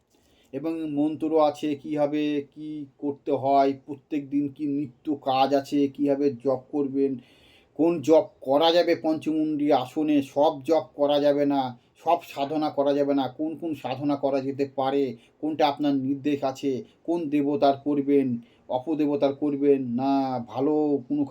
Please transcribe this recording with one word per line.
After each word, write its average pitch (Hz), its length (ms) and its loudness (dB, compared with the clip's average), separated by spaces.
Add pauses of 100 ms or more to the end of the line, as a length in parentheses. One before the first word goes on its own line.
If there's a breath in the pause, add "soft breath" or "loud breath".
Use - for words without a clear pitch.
(520 soft breath)
এবং 160 380 -6
মন্ত্র 151 560 2
আছে, 147 300 -2
কীভাবে 147 800 -2
কী 151 300 -12 (120)
করতে 143 340 -6
হয়, 139 420 2 (120)
প্রত্যেক 143 440 -8
দিন 143 200 0
কী 151 180 -8
নিত্য 143 480 -6
কাজ 135 380 2
আছে, 139 340 2
কীভাবে 139 440 0 (120)
জপ 131 180 0 (100)
করবেন, 139 400 0 (600 soft breath)
কোন 165 280 0
জপ 151 280 4 (120)
করা 147 300 4
যাবে 170 240 4
পঞ্চমুণ্ডী 156 760 -2
আসনে, 147 500 2
সব 143 420 0
জপ 151 220 2 (100)
করা 143 240 2
যাবে 143 260 2
না, 135 320 0 (260 soft breath)
সব 170 160 2 (120)
সাধনা 151 460 -4
করা 143 200 2
যাবে 143 220 2
না, 131 60 0 (140)
কোন 156 120 -4 (100)
কোন 170 100 -6 (120)
সাধনা 139 400 -2
করা 135 240 0
যেতে 135 180 -2 (140)
পারে, 139 240 0 (380 loud breath)
কোনটা 156 300 -2
আপনার 143 220 -2 (140)
নির্দেশ 139 320 -2 (120)
আছে, 135 200 -4 (360 soft breath)
কোন 170 120 0 (140)
দেবতার 143 420 2 (100)
করবেন, 143 420 2 (500 loud breath)
অপদেবতার 143 640 0
করবেন, 143 380 2 (220)
না 135 100 0 (420)
ভালো 139 200 0 (340)
কোনো 147 240 -2